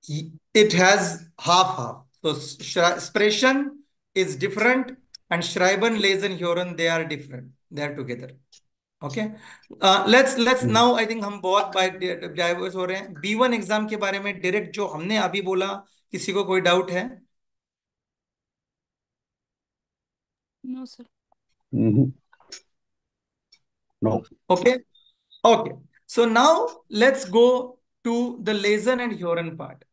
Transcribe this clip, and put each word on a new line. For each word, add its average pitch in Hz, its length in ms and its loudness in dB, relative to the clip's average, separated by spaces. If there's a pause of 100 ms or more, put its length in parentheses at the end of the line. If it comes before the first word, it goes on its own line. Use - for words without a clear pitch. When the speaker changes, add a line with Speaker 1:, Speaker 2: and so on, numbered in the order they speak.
Speaker 1:
Y-, 151 220 -8 (220)
it 214 200 6
has 185 520 2 (140)
half-half. 170 640 0 (180)
So 156 100 -2
s-, - 260 -10
Shra-, 175 420 0
Spration 254 840 0 (320)
is 170 200 -2
different 214 560 0 (400)
and 170 120 -2
Schreiber, 190 460 0
Lezen, 196 480 -2
Huron, 175 380 -4
they 165 140 0
are 165 180 -2
different. 135 400 -12 (260)
They 147 80 -8
are 143 140 -6
together. 127 360 -10 (720)
Okay? 214 320 -6 (480)
Uh, 190 240 4
let's, 262 300 6
let's 247 260 2
Speaker 2:
हम्म। 226 100 2
Speaker 1:
now, 240 240 6
I 226 80 0
think 220 180 -6
हम 202 180 -8
बहुत 190 340 0
bi-, 185 600 -4
diverse 175 380 -2
हो 185 100 -4
रहे 185 120 -4
हैं। 202 160 -12
बी 190 220 -4
वन 240 180 2
एग्जाम 214 340 -2
के 220 80 -6
बारे 196 240 -2
में 196 220 -8
डायरेक्ट 180 320 -2
जो 202 140 -4
हमने 170 300 -4
अभी 190 240 -2
बोला, 185 260 -2 (440)
किसी 190 220 -4
को 202 100 0
कोई 185 180 0
डाउट 180 300 2
है? 185 300 -6 (3500)
Speaker 3:
No, 254 180 -10
sir. 240 200 -20 (680)
Speaker 2:
हम्म। 117 400 2 (1900)
No. 110 160 0 (300)
Speaker 1:
Okay? 196 260 2 (680)
Okay. 226 280 4 (340)
So 233 180 2
now 294 420 4 (260)
let's 262 320 2
go 240 520 2 (300)
to 233 360 -4
the 214 100 -2
Lezen 214 460 0
and 240 140 -4
Huron 170 440 -4
part. 135 360 -16